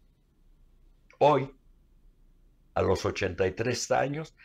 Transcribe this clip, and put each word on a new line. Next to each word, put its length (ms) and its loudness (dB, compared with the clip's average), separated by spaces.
Hoy, 340 4
a 80 0
los 240 0
ochenta 400 -2
y 60 -2
tres 360 -4
años, 560 -2